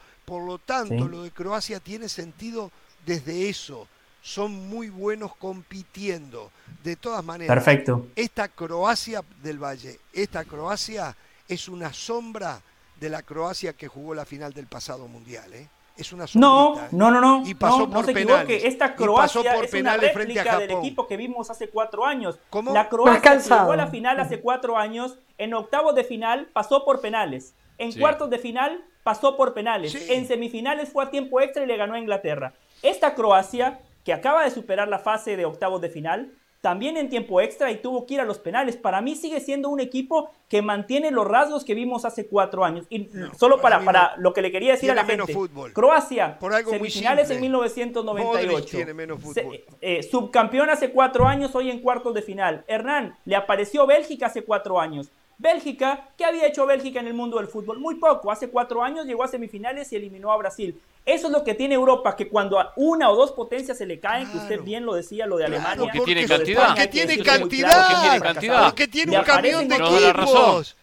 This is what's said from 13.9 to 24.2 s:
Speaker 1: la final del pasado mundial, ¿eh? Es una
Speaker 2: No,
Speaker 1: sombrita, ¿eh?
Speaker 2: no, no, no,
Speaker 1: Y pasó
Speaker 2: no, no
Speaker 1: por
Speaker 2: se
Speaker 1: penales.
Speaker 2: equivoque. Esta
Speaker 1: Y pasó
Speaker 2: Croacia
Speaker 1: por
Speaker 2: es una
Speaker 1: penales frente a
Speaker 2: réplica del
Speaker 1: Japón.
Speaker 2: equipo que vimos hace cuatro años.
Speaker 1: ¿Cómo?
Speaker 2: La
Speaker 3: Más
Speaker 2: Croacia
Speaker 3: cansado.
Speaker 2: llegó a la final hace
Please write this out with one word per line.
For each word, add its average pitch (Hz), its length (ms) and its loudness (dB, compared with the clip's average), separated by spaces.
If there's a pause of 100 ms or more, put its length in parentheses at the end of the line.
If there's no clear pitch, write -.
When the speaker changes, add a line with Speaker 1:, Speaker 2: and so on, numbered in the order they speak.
Speaker 1:
la 151 100 -10
final 143 280 -14
del 135 160 -18
pasado 127 400 -14
mundial, 117 440 -20
¿eh? 135 140 -20 (340)
Es 175 120 -14
una 175 120 -12 (100)
Speaker 2:
No, 269 400 8
Speaker 1:
sombrita, - 120 -10
¿eh? - 60 -14
Speaker 2:
no, 202 180 6
no, 247 100 4
no, 262 260 4
Speaker 1:
Y - 80 -8
pasó 247 260 2
Speaker 2:
no, 226 80 2
no 190 40 -10
Speaker 1:
por 226 140 0
Speaker 2:
se 262 80 2
Speaker 1:
penales. 220 300 4
Speaker 2:
equivoque. 226 240 -2
Esta 262 180 0
Speaker 1:
Y - 20 0
pasó 262 160 -12
Speaker 2:
Croacia 240 500 4
Speaker 1:
por 226 100 0
Speaker 2:
es 240 80 -6
una - 60 -2
Speaker 1:
penales 247 340 2
frente 220 280 -6
a - 20 0
Speaker 2:
réplica 226 160 2
del 196 100 -4
Speaker 1:
Japón. 180 180 -4
Speaker 2:
equipo 262 200 -6
que 202 100 -8
vimos 240 340 -8
hace 226 180 -10
cuatro 214 380 -4
años. 233 320 -4 (100)
Speaker 1:
¿Cómo? 226 240 -4
Speaker 2:
La 277 120 4
Speaker 3:
Más - 40 -10
Speaker 2:
Croacia 233 320 6
Speaker 3:
cansado. 240 400 8
Speaker 2:
llegó 170 120 4
a 160 40 2
la - 120 0
final 254 300 -2
hace 254 220 -4